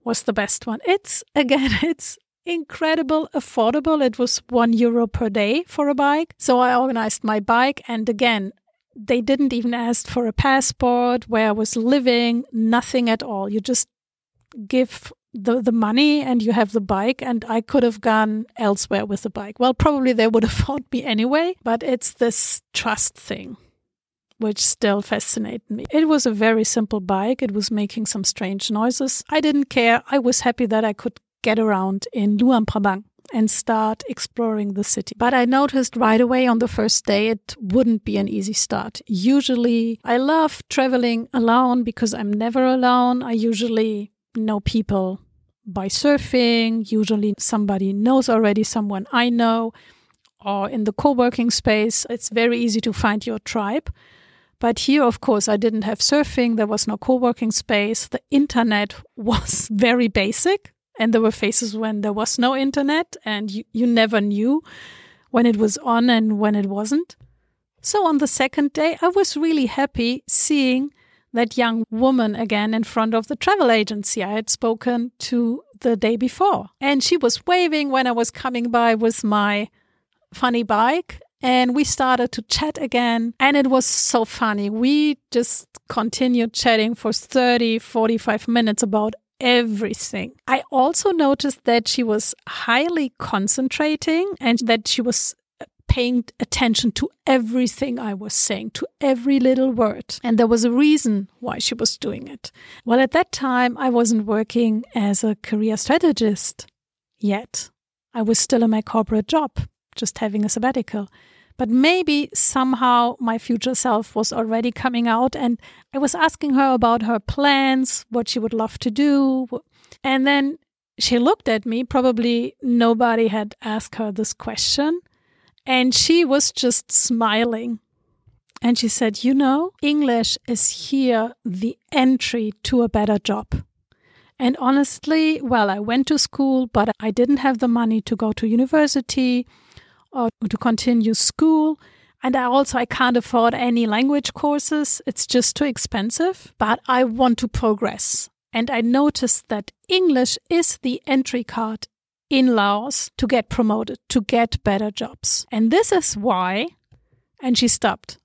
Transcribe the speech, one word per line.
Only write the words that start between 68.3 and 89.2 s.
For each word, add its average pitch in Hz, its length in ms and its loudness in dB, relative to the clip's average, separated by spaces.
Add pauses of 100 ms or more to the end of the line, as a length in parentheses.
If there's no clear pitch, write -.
day, 311 300 0
I 339 60 4
was 359 280 2
really 302 300 2
happy 247 600 -2
seeing 269 640 0 (440)
that 233 200 0
young 226 340 0
woman 226 440 0
again 214 400 -2
in 226 80 0
front 220 320 -2
of 226 140 -2
the 269 80 -6
travel 370 340 2
agency 214 540 0
I 196 80 -6
had 214 180 -4
spoken 233 720 -2
to 240 420 -2 (180)
the 240 160 2
day 220 200 0
before. 254 540 0 (100)
And 277 240 2
she 349 120 2
was 247 300 -2
waving 311 440 0
when 262 160 0
I 247 60 0
was 233 180 -2
coming 247 400 -6
by 233 260 2
with 226 260 0
my 208 460 0 (640)
funny 240 300 -2
bike. 233 560 -2 (220)
And 254 340 2
we 294 80 2
started 254 480 0
to 226 100 -8
chat - 380 -4
again. 233 580 -2
And 277 180 4
it 269 120 4
was 262 180 2
so - 380 0
funny. 208 460 -4
We 277 480 2 (120)
just - 380 -2 (200)
continued 240 640 -2
chatting 226 420 0
for 220 180 -4
thirty, 240 640 0
forty-five 226 720 -2
minutes 226 340 0
about 214 320 0 (240)